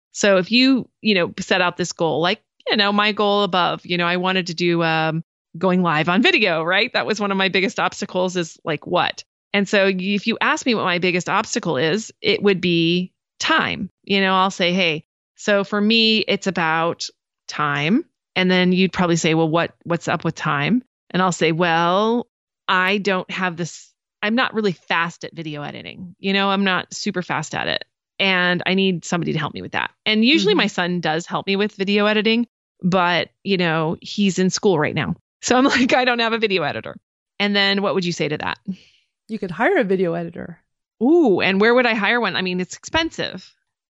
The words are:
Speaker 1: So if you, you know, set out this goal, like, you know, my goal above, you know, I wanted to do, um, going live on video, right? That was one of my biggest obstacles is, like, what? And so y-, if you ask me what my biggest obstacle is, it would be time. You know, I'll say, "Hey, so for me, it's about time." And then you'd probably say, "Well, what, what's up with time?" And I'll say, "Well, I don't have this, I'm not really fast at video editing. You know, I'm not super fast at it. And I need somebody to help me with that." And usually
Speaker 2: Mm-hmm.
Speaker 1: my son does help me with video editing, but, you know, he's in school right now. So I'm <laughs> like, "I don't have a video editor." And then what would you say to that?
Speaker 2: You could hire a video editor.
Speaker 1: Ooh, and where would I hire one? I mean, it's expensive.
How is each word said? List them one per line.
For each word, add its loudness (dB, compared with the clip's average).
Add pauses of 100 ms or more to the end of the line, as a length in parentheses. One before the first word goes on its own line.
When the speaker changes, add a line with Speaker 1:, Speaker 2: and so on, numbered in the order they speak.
(120)
Speaker 1:
So 2
if -2
you, 4 (120)
you 2
know, 0
set 0
out 0
this -4
goal, -2
like, 0 (260)
you 0
know, 2
my 2
goal 2
above, -2
you -2
know, 0
I 0
wanted -2
to -8
do, 0
um, 0 (340)
going 2
live 2
on 2
video, 2
right? 0
That 0
was -2
one -2
of 0
my 2
biggest -2
obstacles -4
is, -6
like, -6
what? -2 (300)
And 0
so 4
y-, 2
if -2
you -2
ask 0
me 0
what -2
my 0
biggest -2
obstacle -2
is, -2 (120)
it 0
would 2
be 0 (260)
time. -2 (140)
You 0
know, 2
I'll 2
say, 0
"Hey, 0 (320)
so 0
for -4
me, 4
it's -2
about -2 (400)
time." 0 (320)
And 2
then 4
you'd 2
probably 2
say, 2
"Well, 2
what, -2 (100)
what's -4
up -2
with -2
time?" 0 (280)
And 0
I'll 2
say, 0
"Well, 0 (420)
I 2
don't -2
have -4
this, -10 (300)
I'm -2
not 0
really 0
fast -4
at -18
video -10
editing. -14
You -2
know, 2
I'm 2
not -2
super -6
fast -6
at -4
it. -4 (340)
And 0
I 0
need 0
somebody -2
to -2
help -4
me -12
with -12
that." -4 (160)
And 2
usually 4
Speaker 2:
Mm-hmm. 4
Speaker 1:
my 2
son -2
does -2
help -6
me 0
with -2
video 0
editing, 2 (360)
but, 2 (160)
you 0
know, 0
he's 0
in 2
school 2
right 0
now. -2 (280)
So 2
I'm 4
<laughs> 2
like, 2
"I 2
don't 0
have 0
a -2
video 0
editor." -6 (420)
And 0
then 2
what 0
would 0
you -2
say -4
to -4
that? -6 (720)
Speaker 2:
You -8
could -8
hire 0
a 2
video 0
editor. -10 (440)
Speaker 1:
Ooh, 6
and 2
where 6
would 4
I 2
hire 0
one? -2
I -2
mean, -2
it's -8
expensive. -6 (460)